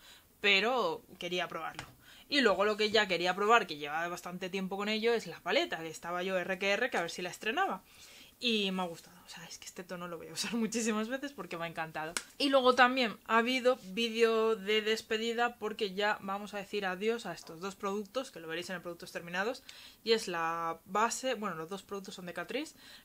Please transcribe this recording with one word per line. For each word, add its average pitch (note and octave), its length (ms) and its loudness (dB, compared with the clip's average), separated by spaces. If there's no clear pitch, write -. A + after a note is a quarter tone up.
Pero G3+ 640 4
quería F3 300 -4
probarlo. D#3+ 380 -8
Y C#4+ 140 4
luego G3 220 6
lo G#3+ 120 2
que G#3+ 140 2
ya G#3 180 6
quería F3+ 260 2
probar, G#3 320 6
que D3+ 120 -8
llevaba D3+ 300 -2
bastante F3 420 -8
tiempo F#3+ 260 -4
con G3+ 120 -4
ello, A3 260 2
es A3 120 -2
la D#3+ 140 -12
paleta, G3+ 380 0
que E3 100 -8
estaba F3 340 -6
yo F#3+ 140 0
R F#3 220 0
que G3 120 2
R, A3+ 200 2
que B3 80 -2
a F3+ 40 0
ver E3+ 80 -4
si - 120 -8
la F3+ 80 -6
estrenaba. C4 520 -2
Y G#3+ 320 2
me F#3 120 -2
ha - 20 0
gustado, - 400 -12
o - 60 -20
sea, E3+ 160 -16
es - 100 -14
que - 80 -16
este - 180 -14
tono F3+ 260 -10
lo E3+ 100 -8
voy D#3+ 100 -12
a D#3+ 60 -14
usar F#3+ 200 -6
<laughs> - 20 0
muchísimas A3 520 0
veces C4+ 240 -6
porque F3+ 240 -10
me E3 80 -4
ha E3+ 40 -6
encantado. D#3+ 440 -6
Y C#4 140 2
luego B3+ 240 8
también B3 500 6
ha A3+ 140 4
habido B3 440 4
vídeo A3 760 2
de G#3 260 0
despedida A3+ 760 0
porque G#3 380 -4
ya G3+ 260 2
vamos G3+ 320 -6
a G#3 60 -6
decir G3 260 -4
adiós G#3 400 -2
a F3+ 80 -6
estos D#3+ 280 -12
dos F#3+ 160 -8
productos, G#3 540 -4
que E3 100 -14
lo E3 80 -12
veréis E3+ 200 -4
en F#3 80 -6
el E3+ 60 -10
Productos E3+ 280 -10
Terminados. F#3 520 -4
Y A3 80 4
es A3 160 2
la E3 560 -2
base, A3+ 480 0
bueno, G#3 240 -4
los D#3+ 140 -8
dos G3 120 -8
productos G3 320 -10
son F3+ 120 -12
de F3 80 -8
Catrice, A#3 420 -6